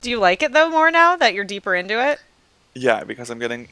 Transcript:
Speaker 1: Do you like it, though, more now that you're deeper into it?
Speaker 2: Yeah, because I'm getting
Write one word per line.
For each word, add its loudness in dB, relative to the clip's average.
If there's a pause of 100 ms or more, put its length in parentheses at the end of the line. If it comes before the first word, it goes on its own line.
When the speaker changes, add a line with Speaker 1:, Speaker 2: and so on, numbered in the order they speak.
Speaker 1:
Do -8
you -4
like 2
it, 0
though, 4
more 2
now 4
that 2
you're -6
deeper -6
into -2
it? -2 (560)
Speaker 2:
Yeah, 2
because -12
I'm -12
getting -8